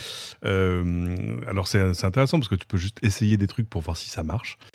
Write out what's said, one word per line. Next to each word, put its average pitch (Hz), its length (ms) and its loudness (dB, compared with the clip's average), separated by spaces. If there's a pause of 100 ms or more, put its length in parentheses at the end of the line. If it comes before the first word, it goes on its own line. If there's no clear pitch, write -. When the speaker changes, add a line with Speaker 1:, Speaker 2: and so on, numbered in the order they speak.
(440)
Speaker 1:
Euh, 90 720 2 (300)
alors 95 220 -2
c'est, 95 260 4
c'est - 120 -2
intéressant 131 340 4
parce 120 80 -2
que 95 80 0
tu - 100 -4
peux 98 120 0
juste 92 240 -4
essayer 107 340 4
des 101 100 4
trucs 110 240 -2
pour 85 120 -4
voir 82 140 -4
si - 140 -12
ça 90 140 -6
marche. 85 340 -6
Speaker 2:
Mm. - 160 -20